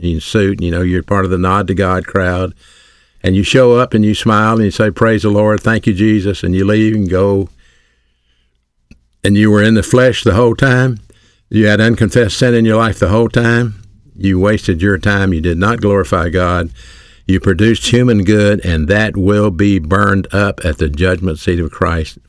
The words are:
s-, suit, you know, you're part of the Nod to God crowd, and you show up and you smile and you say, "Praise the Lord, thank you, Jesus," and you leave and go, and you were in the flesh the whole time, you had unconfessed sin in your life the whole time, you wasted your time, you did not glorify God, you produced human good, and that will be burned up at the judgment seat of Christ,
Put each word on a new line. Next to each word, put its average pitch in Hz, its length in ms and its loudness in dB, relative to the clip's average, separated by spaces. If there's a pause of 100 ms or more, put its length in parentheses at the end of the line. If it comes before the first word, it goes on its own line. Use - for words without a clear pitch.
s-, 82 220 -4
suit, 98 360 -2
you 87 80 -2
know, 85 120 -2
you're 90 200 -2
part 98 220 -2
of 92 80 -4
the 92 60 0
Nod 92 300 0
to 98 60 -2
God 92 320 -2
crowd, 90 480 -4 (720)
and 95 140 0
you 101 60 2
show 127 280 4
up 123 220 2
and 110 100 2
you 104 100 0
smile 110 420 0
and 110 100 2
you 98 60 -2
say, 107 200 -2
"Praise 110 300 0
the 107 80 0
Lord, 104 320 0
thank 110 260 -2
you, 110 60 2
Jesus," 101 500 0
and 90 100 -2
you 95 120 0
leave 110 280 0
and 104 160 -2
go, 98 380 0 (1800)
and 98 140 2
you 107 120 4
were 104 140 4
in 110 120 4
the 104 60 2
flesh 123 440 2
the 117 100 2
whole 117 200 2
time, 127 440 0 (500)
you 107 180 2
had 104 120 2
unconfessed 113 580 0
sin 127 160 2
in 113 120 2
your 110 100 2
life 113 240 -2
the 95 80 2
whole 110 220 2
time, 117 460 0 (380)
you 95 240 -2
wasted 98 440 0
your 98 160 2
time, 98 360 0
you 82 60 -2
did 82 180 -2
not 110 220 -2
glorify 98 480 0
God, 87 420 -2 (580)
you 92 120 2
produced 104 480 0
human 120 360 2
good, 104 400 2
and 80 240 -2
that 104 300 0
will 104 320 2
be 98 300 0
burned 98 520 0
up 101 320 -2
at 80 140 -2
the 80 120 -2
judgment 87 500 -2
seat 90 200 -2
of 80 120 -4
Christ, 82 580 -4